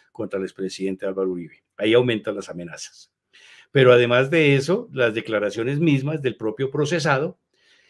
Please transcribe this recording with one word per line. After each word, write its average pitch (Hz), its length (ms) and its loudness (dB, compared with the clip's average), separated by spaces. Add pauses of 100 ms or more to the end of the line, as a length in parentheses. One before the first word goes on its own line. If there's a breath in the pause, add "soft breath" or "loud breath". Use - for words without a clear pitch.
(120)
contra 101 280 -8
el 95 60 -4
expresidente 95 600 -8
Álvaro 95 240 -4
Uribe. 87 340 -10 (140)
Ahí 110 160 2
aumentan 117 420 0
las 101 140 -12
amenazas. - 640 -16 (580 loud breath)
Pero 127 220 8
además 123 380 4
de 151 240 4
eso, 170 360 -2
las 123 220 0
declaraciones 110 680 -2
mismas 147 440 0
del 123 120 -2
propio 120 360 -4
procesado, 147 680 -2 (520 soft breath)